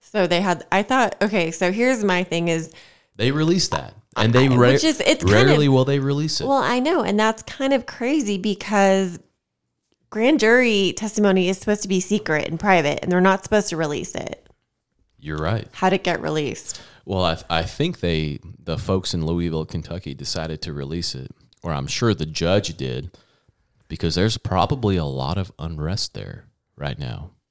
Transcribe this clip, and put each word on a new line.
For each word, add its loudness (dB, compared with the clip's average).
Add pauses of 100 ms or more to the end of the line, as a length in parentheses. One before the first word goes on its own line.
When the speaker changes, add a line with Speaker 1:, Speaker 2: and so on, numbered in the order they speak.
Speaker 1:
So 0
they 2
had, 0
I 2
thought, 0
okay, 0
so 0
here's 0
my 2
thing: -2
is -2 (440)
Speaker 2:
They 2
released 2
that. -6 (220)
And 4
they 4
Speaker 1:
I, 4
Speaker 2:
ra-, 6
Speaker 1:
which 2
is, 2
it's 2
kind 4
Speaker 2:
rarely 6
Speaker 1:
of, 4
Speaker 2:
will 6
they 0
release -2
it. -4
Speaker 1:
well, 2
I 0
know. 0
And 0
that's 0
kind -4
of 0
crazy -2
because 2 (920)
grand 4
jury 4
testimony 2
is -2
supposed -2
to -10
be 2
secret -2
and -6
private, 2
and -2
they're 4
not 4
supposed 2
to -6
release -4
it. -10 (760)
Speaker 2:
You're -8
right. -2
Speaker 1:
How'd 0
it -2
get -2
released? -4 (240)
Speaker 2:
Well, 0
I, 2
th-, -12
I 0
think -4
they, -2 (220)
the -4
folks -2
in -2
Louisville, -2
Kentucky, -10
decided -8
to -10
release -6
it, -14 (320)
or -6
I'm -4
sure 2
the -2
judge 0
did, -8 (720)
because -2
there's 2
probably 0
a -2
lot -4
of -6
unrest -6
there -14 (320)
right -8
now -10 (200)